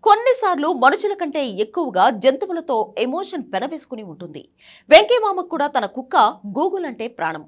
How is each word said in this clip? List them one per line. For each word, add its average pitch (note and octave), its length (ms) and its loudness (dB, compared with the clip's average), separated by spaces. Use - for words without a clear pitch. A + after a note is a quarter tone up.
కొన్నిసార్లు G#4 680 2
మనుషుల G4+ 380 2
కంటే D4+ 200 -4
ఎక్కువగా G#3+ 460 0
జంతువులతో C4 880 -2
ఎమోషన్ D4 540 -6
పెనవేసుకుని C4+ 500 -8
ఉంటుంది. D#3 360 -18
వెంకీ G#4+ 340 8
మామకు F#4 320 -4
కూడా C#4+ 100 0
తన C#4 200 -2
కుక్క C4 180 -4
గూగుల్ F4+ 340 -2
అంటే A3 140 -10
ప్రాణం. D#3+ 300 -8